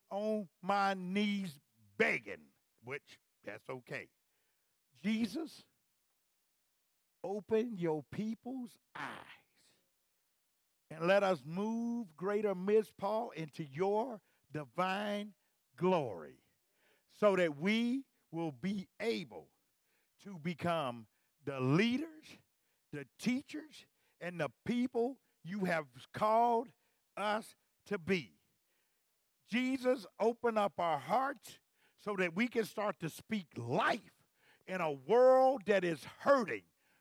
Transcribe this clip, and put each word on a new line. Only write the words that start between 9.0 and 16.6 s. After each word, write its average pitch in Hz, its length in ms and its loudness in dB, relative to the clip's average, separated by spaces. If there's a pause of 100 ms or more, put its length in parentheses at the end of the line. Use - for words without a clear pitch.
and 160 180 -4
let 196 160 6
us 185 220 2
move 226 720 -4
Greater 202 380 0
Midst 202 420 2
Paul 220 360 -4
into 160 300 -10
your 196 600 -2 (300)
divine 190 840 -4 (420)
glory 135 680 -2 (680)